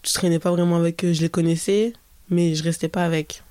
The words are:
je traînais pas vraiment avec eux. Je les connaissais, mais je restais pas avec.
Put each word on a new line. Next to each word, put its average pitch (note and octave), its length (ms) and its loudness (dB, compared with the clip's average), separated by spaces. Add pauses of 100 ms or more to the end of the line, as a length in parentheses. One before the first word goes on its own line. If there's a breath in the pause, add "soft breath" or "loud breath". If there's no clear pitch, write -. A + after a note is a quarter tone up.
je - 100 -4
traînais E3+ 260 2
pas F3 120 0
vraiment F3 240 2
avec E3+ 300 0
eux. F3 80 2
Je D#3+ 80 0
les E3 80 0
connaissais, F#3+ 640 0 (380)
mais E3+ 240 2
je D#3 80 -4
restais E3 240 -2
pas F3 180 -2
avec. D#3+ 460 -4